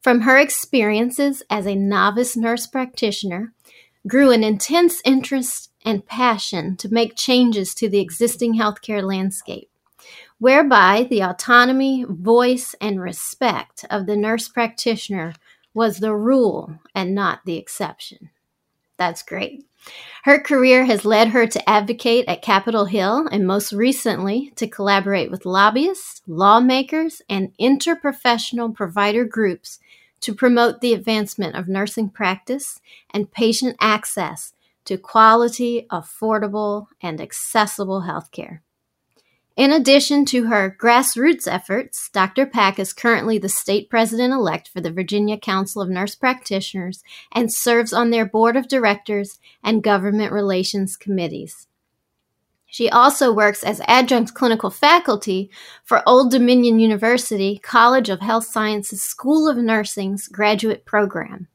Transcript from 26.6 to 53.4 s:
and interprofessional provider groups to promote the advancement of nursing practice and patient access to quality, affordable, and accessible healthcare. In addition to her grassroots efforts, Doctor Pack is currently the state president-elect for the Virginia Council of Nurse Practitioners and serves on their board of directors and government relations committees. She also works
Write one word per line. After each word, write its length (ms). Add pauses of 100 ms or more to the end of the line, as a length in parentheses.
and 300
interprofessional 1160
provider 500
groups 540 (420)
to 140
promote 460
the 120
advancement 640
of 140
nursing 420
practice 680 (340)
and 160
patient 500
access 720 (320)
to 140
quality, 960
affordable, 960 (120)
and 200
accessible 840
healthcare. 560 (1000)
In 160
addition 540
to 180
her 360
grassroots 680
efforts, 640
Doctor 360
Pack 320
is 140
currently 460
the 100
state 420
president-elect 800
for 120
the 120
Virginia 440
Council 460
of 60
Nurse 260
Practitioners 880 (300)
and 200
serves 400
on 180
their 140
board 300
of 140
directors 720 (240)
and 180
government 500
relations 640
committees. 680 (1040)
She 200
also 440
works 320